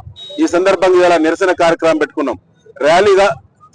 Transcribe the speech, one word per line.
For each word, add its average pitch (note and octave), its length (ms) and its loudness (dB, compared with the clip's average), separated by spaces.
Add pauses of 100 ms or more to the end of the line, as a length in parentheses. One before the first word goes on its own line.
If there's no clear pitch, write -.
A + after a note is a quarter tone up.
(420)
ఈ D#3+ 120 0
సందర్భంగా F#3 460 0
ఇవాళ F3 160 2 (100)
నిరసన E3+ 260 -2 (100)
కార్యక్రమం E3 400 0
పెట్టుకున్నాం. C#3+ 360 -6 (480)
ర్యాలీగా F#3+ 420 2 (480)